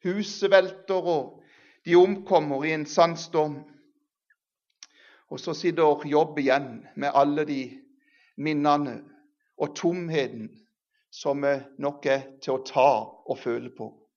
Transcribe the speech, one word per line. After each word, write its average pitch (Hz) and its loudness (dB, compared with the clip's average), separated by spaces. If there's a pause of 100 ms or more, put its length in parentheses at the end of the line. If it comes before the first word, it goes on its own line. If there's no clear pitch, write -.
Huset 196 -2
velter, 190 2
og 160 -4 (460)
de 170 4
omkommer 160 4
i 160 -2
en 151 -6
sandstorm. 165 0 (1800)
Og 143 -14
så 165 -6
sitter 156 2
Jobb 151 0
igjen 131 0
med 139 -2
alle 147 2
de 135 -6 (720)
minnene 147 0 (580)
og 147 -4
tomheten 156 -4 (580)
som, 143 -4
eh, 139 0 (140)
nok 143 -6
er 135 2 (180)
til 135 -4
å 131 -4
ta 139 4 (340)
og - -4
føle 120 -6
på. 107 -12 (280)